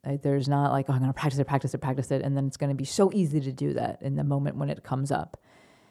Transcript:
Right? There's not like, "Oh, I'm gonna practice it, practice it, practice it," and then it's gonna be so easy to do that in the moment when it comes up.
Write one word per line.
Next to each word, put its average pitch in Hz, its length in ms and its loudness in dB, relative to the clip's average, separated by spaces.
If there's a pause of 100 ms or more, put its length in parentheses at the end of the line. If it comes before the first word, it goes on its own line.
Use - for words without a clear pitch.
Right? 139 160 -4
There's 139 260 2
not 143 240 4
like, 135 160 0
"Oh, 139 60 2
I'm 127 60 4
gonna 131 140 2
practice 143 260 0
it, 135 80 2
practice 139 260 0
it, 127 60 -4
practice 131 320 -2
it," 135 100 0
and 139 160 0
then 139 80 0
it's 135 120 -4
gonna 139 180 -2
be 135 100 -4
so 196 260 4
easy 160 280 2
to 135 120 -4
do 143 220 -2
that 120 300 -4
in 139 140 -2
the 147 60 0
moment 143 340 0
when 143 120 -2
it 147 140 -6
comes 139 280 -2
up. - 240 -4 (540)